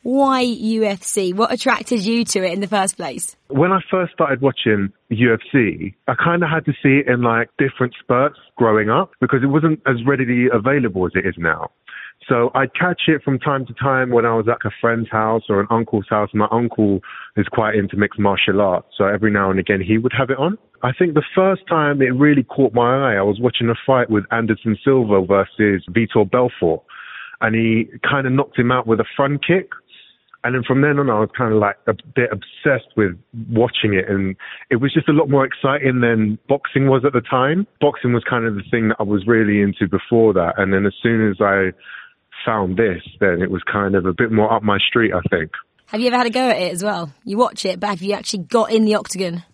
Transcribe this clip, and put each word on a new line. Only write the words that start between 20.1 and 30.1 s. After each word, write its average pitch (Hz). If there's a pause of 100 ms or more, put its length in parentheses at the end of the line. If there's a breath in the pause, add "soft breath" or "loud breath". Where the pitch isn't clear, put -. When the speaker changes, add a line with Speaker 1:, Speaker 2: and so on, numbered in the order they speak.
Speaker 2:
have 127
it 131
on. 165 (280)
I 123
think 175
the 147
first 185
time 143
it 123
really 139
caught 113
my 123
eye, -
I 98
was 101
watching 120
a 113 (120)
fight 123
with 104
Anderson 110
Silva 110
versus 98
Vitor 104
Belfort, 95 (580 loud breath)
and 110
he 113 (180)
kinda 135
knocked 131
him 120
out 127
with 113
a 113 (100)
front 139
kick. 185 (720 soft breath)